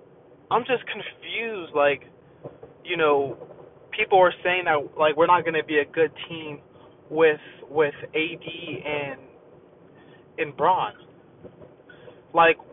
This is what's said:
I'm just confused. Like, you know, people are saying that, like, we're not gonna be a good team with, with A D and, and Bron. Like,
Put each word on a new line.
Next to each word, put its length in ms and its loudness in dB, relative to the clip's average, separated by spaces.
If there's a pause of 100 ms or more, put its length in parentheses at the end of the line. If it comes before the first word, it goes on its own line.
(500)
I'm 120 0
just 240 -2
confused. 880 -10
Like, 300 2 (760)
you 140 -6
know, 400 2 (540)
people 280 2
are 140 6 (100)
saying 220 -2
that, 340 -2
like, 200 2
we're 80 4
not 180 4
gonna 180 -2
be 180 0
a 40 2
good 260 0 (200)
team 300 -14 (500)
with, 300 4 (280)
with 240 0 (220)
A 280 -4
D 440 -12
and, 340 -6 (1200)
and 180 -6
Bron. 380 0 (1400)
Like, 240 6 (160)